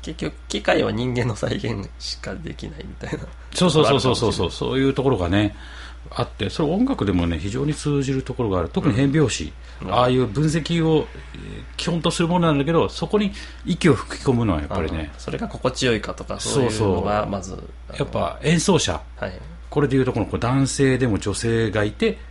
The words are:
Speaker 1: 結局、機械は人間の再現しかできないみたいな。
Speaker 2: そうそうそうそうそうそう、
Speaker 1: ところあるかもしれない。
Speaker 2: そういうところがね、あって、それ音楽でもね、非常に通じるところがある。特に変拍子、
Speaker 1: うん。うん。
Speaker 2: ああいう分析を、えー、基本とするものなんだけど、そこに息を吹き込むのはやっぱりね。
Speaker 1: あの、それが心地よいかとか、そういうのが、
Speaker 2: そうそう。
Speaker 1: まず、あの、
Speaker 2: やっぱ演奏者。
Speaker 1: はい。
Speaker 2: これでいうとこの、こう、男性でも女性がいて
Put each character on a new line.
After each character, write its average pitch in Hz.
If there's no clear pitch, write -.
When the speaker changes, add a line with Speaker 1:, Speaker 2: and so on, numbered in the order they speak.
Speaker 1:
結 -
局、 156
機 202
械 -
は 107
人 120
間 120
の 117
再 120
現 110
し -
か -
で -
き 156
な 151
い -
み -
た -
い 151
な。 -
Speaker 2:
そ 180
う 170
そ 151
う -
そ 139
う 123
そ 127
う -
そ 113
う 92
そ -
う、 -
Speaker 1:
と -
こ -
ろ -
あ -
る -
か -
も -
し -
れ 98
な -
い。 -
Speaker 2:
そ -
う 131
い 135
う 135
と 135
こ 135
ろ 117
が 87
ね、 104
あ -
っ -
て、 101
そ -
れ 147
音 233
楽 226
で 98
も 87
ね、 85
非 101
常 131
に 151
通 143
じ 135
る 131
と -
こ 123
ろ 104
が 92
あ -
る。 82
特 170
に 107
変 135
拍 147
子、 -
Speaker 1:
う -
ん。 92
う -
ん。 98
Speaker 2:
あ 120
あ 127
い 127
う 131
分 120
析 160
を、 156
え -
ー、 104
基 -
本 170
と 165
す -
る 170
も 180
の 170
な 156
ん 139
だ 139
け 160
ど、 139
そ -
こ 214
に 202
息 180
を 127
吹 -
き -
込 139
む 113
の 92
は 76
や 73
っ -
ぱ 92
り 78
ね。 80
Speaker 1:
あ -
の、 -
そ -
れ -
が 233
心 -
地 131
よ 120
い 104
か -
と -
か、 98
そ 117
う 127
い -
う -
の -
が、 -
Speaker 2:
そ 110
う 90
そ 104
う。 101
Speaker 1:
ま 98
ず、 92
あ -
の、 -
Speaker 2:
や 143
っ 135
ぱ 92
演 160
奏 -
者。 80
Speaker 1:
は -
い。 95
Speaker 2:
こ 151
れ 143
で 131
い 131
う 127
と 123
こ 117
の、 92
こ -
う、 -
男 131
性 131
で 127
も 101
女 98
性 113
が 104
い 107
て 220